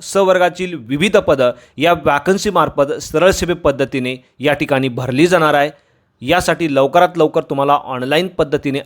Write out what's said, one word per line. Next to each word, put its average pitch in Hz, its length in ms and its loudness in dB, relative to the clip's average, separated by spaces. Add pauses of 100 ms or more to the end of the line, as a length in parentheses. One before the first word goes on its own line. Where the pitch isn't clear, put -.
स - 160 -4
वर्गातील 180 640 2
विविध 147 380 0
पदं 135 340 2 (260)
या 160 160 2
व्हॅकन्सीमार्फत 156 1000 0 (100)
सरळ 170 300 2
सेवे 180 220 -2
पद्धतीने 135 640 -2 (240)
या 143 140 0
ठिकाणी 139 340 -2
भरली 127 400 0
जाणार 165 260 2
आहे. 143 160 2 (520)
यासाठी 160 540 0
लवकरात 170 420 2
लवकर 156 240 2
तुम्हाला 139 320 0
ऑनलाईन 135 540 -2
पद्धतीने 147 580 -4